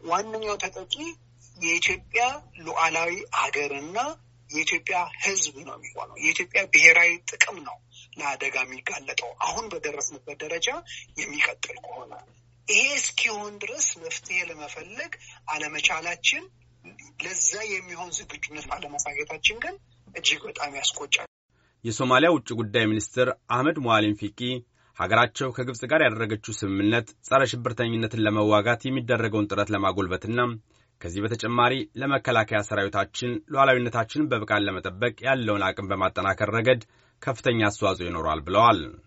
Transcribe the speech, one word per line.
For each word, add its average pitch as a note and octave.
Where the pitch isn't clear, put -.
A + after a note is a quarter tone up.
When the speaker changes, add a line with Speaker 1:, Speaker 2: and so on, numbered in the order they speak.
Speaker 1:
ዋነኛው G#3
ተጠቂ G3
የኢትዮጵያ A3+
ሉዓላዊ E3
ሀገርና C#3+
የኢትዮጵያ F3
ሕዝብ G3
ነው -
የሚሆነው። -
የኢትዮጵያ -
ብሔራዊ E3
ጥቅም -
ነው -
ለአደጋ C#3
የሚጋለጠው C3
አሁን -
በደረስንበት D3+
ደረጃ E3
የሚቀጥል -
ከሆነ። -
ይሄ G#3+
እስኪሆን G#3
ድረስ G#3+
መፍትሄ E3
ለመፈለግ E3+
አለመቻላችን፣ D#3+
ለዛ F3+
የሚሆን F3+
ዝግጁነት D3+
አለማሳየታችን D3
ግን F4+
እጅግ -
በጣም -
ያስቆጫል። -
Speaker 2:
የሶማሊያ B2+
ውጭ D3
ጉዳይ A2+
ሚኒስትር A2
አህመድ C3
ሙአሊም G#2+
ፊቂ G#2
ሀገራቸው A#2
ከግብጽ B2
ጋር D3+
ያደረገችው A2
ስምምነት G#2
ጸረ C3+
ሽብርተኝነትን A#2
ለመዋጋት G#2+
የሚደረገውን A2+
ጥረት G2+
ለማጎልበትና G2
ከዚህ E2+
በተጨማሪ A#2
ለመከላከያ B2
ሰራዊታችን G2+
ሉዓላዊነታችንን C3
በብቃት G#2+
ለመጠበቅ F#2+
ያለውን A2
አቅም F#2+
በማጠናከር F#2+
ረገድ A#2
ከፍተኛ B2
አስተዋጽኦ F#2+
ይኖረዋል D#2+
ብለዋል። G2+